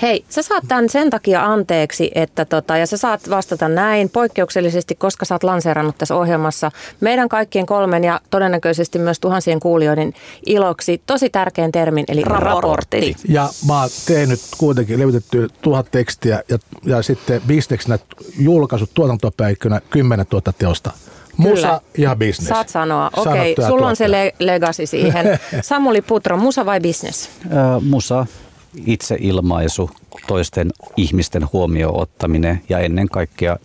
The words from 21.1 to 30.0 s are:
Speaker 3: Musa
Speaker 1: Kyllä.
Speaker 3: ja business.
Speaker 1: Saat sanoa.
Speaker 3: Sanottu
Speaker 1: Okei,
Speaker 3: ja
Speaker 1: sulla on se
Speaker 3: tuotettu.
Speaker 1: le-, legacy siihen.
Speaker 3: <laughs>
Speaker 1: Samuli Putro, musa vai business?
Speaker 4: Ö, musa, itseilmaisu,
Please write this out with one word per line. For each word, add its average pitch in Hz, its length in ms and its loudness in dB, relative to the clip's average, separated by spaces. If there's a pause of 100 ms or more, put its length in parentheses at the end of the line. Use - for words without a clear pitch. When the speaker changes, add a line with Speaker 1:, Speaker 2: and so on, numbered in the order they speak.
Speaker 3:
Musa 165 440 2 (120)
Speaker 1:
Kyllä. 147 180 2
Speaker 3:
ja 123 60 0
business. 110 320 -2
Speaker 1:
Saat 220 200 0
sanoa. 156 460 -2
Speaker 3:
Sanottu 190 160 0
Speaker 1:
Okei, 165 280 2
Speaker 3:
ja 120 100 2
Speaker 1:
sulla 262 200 4
on 220 80 0
se 220 100 0
Speaker 3:
tuotettu. 196 380 0
Speaker 1:
le-, 185 80 2
legacy 170 340 0
siihen. 175 520 2 (100)
Speaker 3:
<laughs> 139 140 -6
Speaker 1:
Samuli 269 400 2
Putro, 196 340 0
musa 247 300 0
vai 196 140 0
business? - 500 -4 (160)
Speaker 4:
Ö, 131 340 2
musa, 131 460 0 (600)
itseilmaisu, 90 1040 0 (360)